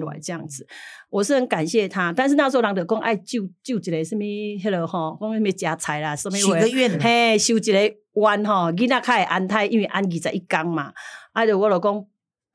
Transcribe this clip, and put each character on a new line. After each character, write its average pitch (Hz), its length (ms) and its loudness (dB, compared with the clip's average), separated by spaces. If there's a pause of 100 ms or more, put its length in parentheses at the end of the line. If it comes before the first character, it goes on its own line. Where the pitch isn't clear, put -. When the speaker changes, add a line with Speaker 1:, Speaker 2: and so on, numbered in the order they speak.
Speaker 1:
来 - 120 -12
这 156 140 -10
样 156 160 -12
子。 135 160 -14
Speaker 2:
嗯。 - 80 -20 (380)
Speaker 1:
我 196 120 0
是 285 120 2
很 254 120 2
感 165 200 -2
谢 208 200 0
他， 180 240 -2
但 254 160 0
是 285 100 4
那 285 120 4
时 262 80 0
候 240 60 4
人 202 120 0
就 190 120 -2
说 214 140 0
爱 226 140 0
救， 202 320 -6 (160)
救 254 140 -4
一 180 140 -6
个 160 120 -2
什 165 140 -6
么， 208 80 -4 (400)
那 220 60 0
个 170 160 -2
吼， 160 340 -6
讲 214 140 -4
什 220 60 0
么 202 120 2
吃 165 260 -4
菜 151 220 -4
啦， 151 160 -4
什 190 140 -8
么 196 80 -4
话。 196 200 4
Speaker 2:
许 - 40 4
个 220 60 6
愿。 247 300 2
Speaker 1:
嘿， 233 380 4
修 226 220 2
一 - 20 2
个 214 180 2
愿 208 680 2
吼， 180 260 2
囡 226 160 2
仔 254 120 2
较 247 120 0
会 214 120 4
安 185 220 0
泰， 202 200 0
因 226 120 2
为 202 60 2
安 196 180 -2
二 190 80 0
十 165 240 -4
一 196 40 -4
天 170 280 -2
嘛。 160 240 -4 (420)
啊， 226 140 0
就 214 100 4
我 208 140 4
就 180 100 2
说， 202 280 -2 (460)